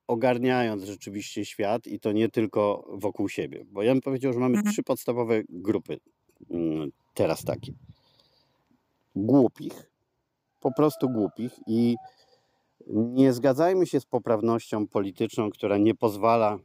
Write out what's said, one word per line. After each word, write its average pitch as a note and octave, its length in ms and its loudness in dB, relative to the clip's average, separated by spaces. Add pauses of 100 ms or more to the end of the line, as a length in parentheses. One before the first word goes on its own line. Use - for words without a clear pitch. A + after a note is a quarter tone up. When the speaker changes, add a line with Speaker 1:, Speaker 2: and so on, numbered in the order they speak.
Speaker 1:
ogarniając B2 760 0
rzeczywiście G2+ 600 -10
świat G#2+ 420 -4
i G#2+ 140 -10
to A2 120 -2
nie A2 160 2
tylko G#2 640 -2
wokół G2 360 -4
siebie. - 380 -8
Bo G2 160 -8
ja A#2 100 4
bym C3 80 2
powiedział, C3+ 320 -4
że A#2 60 -4
mamy B2+ 180 2
Speaker 2:
Mhm. G#3 160 0
Speaker 1:
trzy - 100 -4
podstawowe A#2 680 -2
grupy, F#2 500 -4 (520)
mm, D#2+ 400 -4 (240)
teraz D#2+ 300 -2
takie. - 280 -6 (1400)
Głupich, A2+ 720 2 (720)
po C3+ 120 -2
prostu D3 380 2
głupich A2 420 -2 (140)
i A#2 300 2 (880)
nie B2 460 4
zgadzajmy D3 540 2
się D3 140 0
z - 60 -20
poprawnością A2+ 800 0
polityczną, G#2 640 -2
która G2+ 280 0
nie G#2+ 160 4
pozwala, A2 720 2